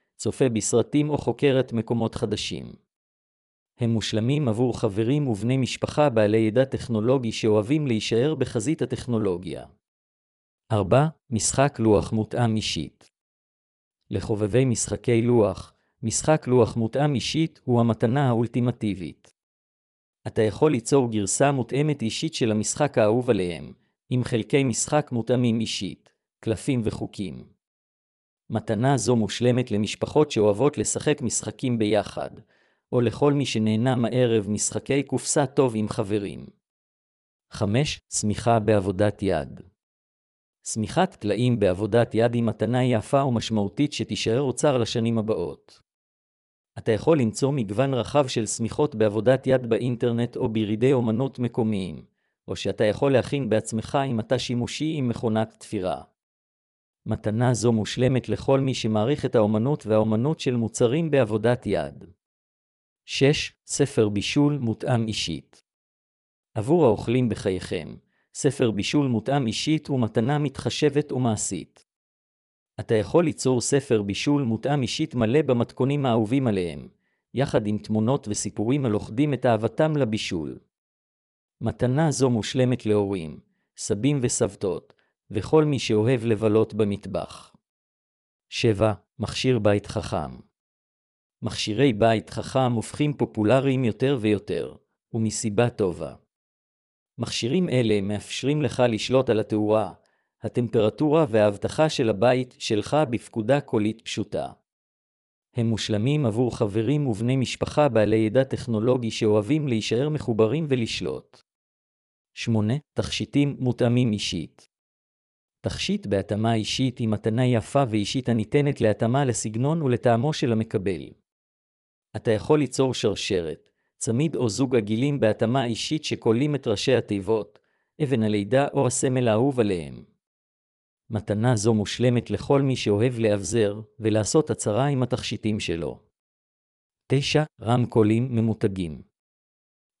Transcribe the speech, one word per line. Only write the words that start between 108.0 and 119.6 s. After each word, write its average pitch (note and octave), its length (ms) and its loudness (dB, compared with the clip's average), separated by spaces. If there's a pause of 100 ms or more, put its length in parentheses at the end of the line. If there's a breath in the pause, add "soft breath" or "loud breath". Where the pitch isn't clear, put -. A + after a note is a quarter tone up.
ידע A2 260 2
טכנולוגי A#2 680 -2
שאוהבים A2 560 2
להישאר A#2+ 420 0
מחוברים B2 600 0
ולשלוט. A2 720 -6 (920)
שמונה, A2 400 0 (200)
תכשיטים - 640 -2
מותאמים B2 520 2
אישית. - 580 -6 (920)
תכשיט - 440 -4
בהתאמה G#2 480 0
אישית B2 440 -2
היא A#2+ 100 -2
מתנה A2 380 0
יפה B2 440 2
ואישית A2 400 -2
הניתנת C3 520 0
להתאמה A#2 440 2
לסגנון B2+ 560 -2